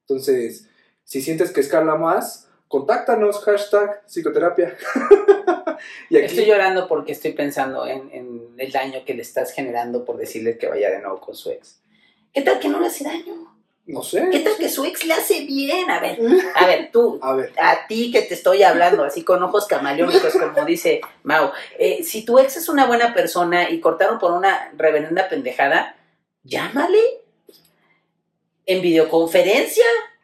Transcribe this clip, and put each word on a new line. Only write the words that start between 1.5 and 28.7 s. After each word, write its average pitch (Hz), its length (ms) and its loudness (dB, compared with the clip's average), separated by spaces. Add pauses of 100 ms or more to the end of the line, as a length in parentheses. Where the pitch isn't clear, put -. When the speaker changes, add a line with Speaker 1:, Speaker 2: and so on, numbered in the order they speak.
Speaker 1:
que 143 100 0
escala 156 340 0
más, 165 540 -4 (180)
contáctanos, 214 760 0
hashtag 208 640 0
psicoterapia. 170 760 -2
<laughs> - 40 -16 (1200)
Y - 80 4
aquí - 100 4
Speaker 2:
Estoy 185 180 0
llorando 190 420 2
porque 151 240 -4
estoy 156 220 -6
pensando 135 520 -4
en, 131 280 -10
en 123 440 -16
el 131 140 -8
daño 131 340 -6
que 135 80 -8
le 117 80 -8
estás - 300 -6
generando 120 540 -6
por 120 120 -8
decirle 113 400 -6
que - 100 -6
vaya 101 220 0
de - 100 -4
nuevo 95 200 -10
con - 160 -18
su - 160 -10
ex. - 300 -16 (520)
¿Qué 277 80 -2
tal - 180 2
que - 100 -4
no - 100 -2
le 339 80 0
hace - 160 -8
daño? 339 500 -12 (320)
Speaker 1:
No - 160 -12
sé. 359 300 -2
Speaker 2:
¿Qué 285 80 2
tal - 180 0
que 320 120 -2
su 277 160 -4
ex - 200 -6
le 330 80 0
hace 330 320 -2
bien? 277 460 -2
A - 80 -2
ver, - 180 -4 (200)
Speaker 1:
<laughs> - 180 0
Speaker 2:
a 180 100 6
ver, 170 280 2
tú, - 280 2
Speaker 1:
A 131 120 -2
ver. - 260 -4
Speaker 2:
a 165 280 2
ti 233 240 -4
que 226 100 4
te - 140 -8
estoy 190 280 4
hablando 175 400 4
así 170 200 -4
con 185 200 2
ojos 196 240 0
camaleónicos, 165 680 2
como 302 320 0
dice 170 360 0 (220)
Mau, 151 280 0 (260)
eh, - 260 0
si 220 200 -8
tu 240 160 6
ex 269 160 4
es 339 140 -6
una 277 160 4
buena 233 280 2
persona 175 560 0
y 165 120 -4
cortaron 202 360 2
por 175 140 0
una 190 460 0
reverenda 156 500 0
pendejada, 139 680 -2 (460)
llámale 220 560 0 (1700)
en 185 160 0